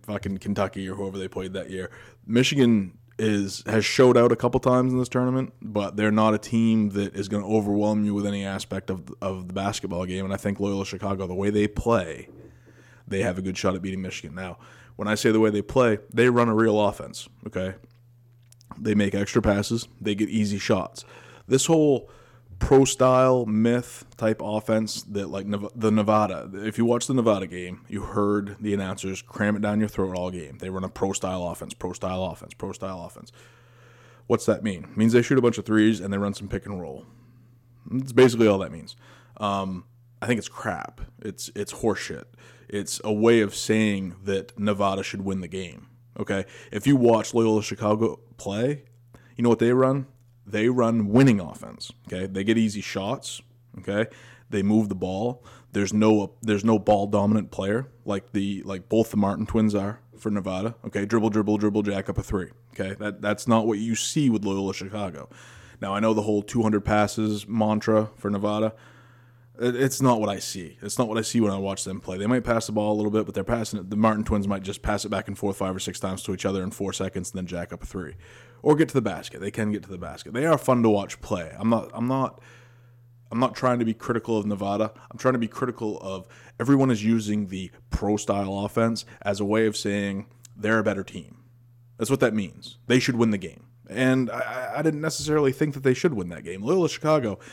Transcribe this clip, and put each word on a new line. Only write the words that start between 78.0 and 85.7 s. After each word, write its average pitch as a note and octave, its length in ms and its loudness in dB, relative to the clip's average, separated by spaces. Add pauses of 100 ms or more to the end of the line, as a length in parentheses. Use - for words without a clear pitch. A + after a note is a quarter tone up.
Or D3+ 120 6
get D#3 140 4
to - 60 -10
the C3 80 2
basket. - 400 -8
They G2+ 80 -6
can G#2+ 220 -2
get G2+ 100 -6
to F#2+ 80 -18
the F#2 80 -12
basket. D2+ 340 -14
They C3 140 -2
are D#3+ 100 6
fun B2+ 280 2
to A2+ 40 8
watch G2 320 2
play. E2+ 380 -6
I'm A2 100 -2
not, A2+ 240 0
I'm A#2+ 160 -4
not, C3 320 -2 (920)
I'm A2+ 80 -4
not B2 160 0
trying B2 240 2
to A#2+ 60 0
be A2+ 80 2
critical A2+ 460 -2
of G#2 80 -2
Nevada. G#2 440 -2 (200)
I'm - 80 -18
trying C3 160 2
to A#2+ 40 -2
be A2+ 100 -2
critical A2+ 520 -6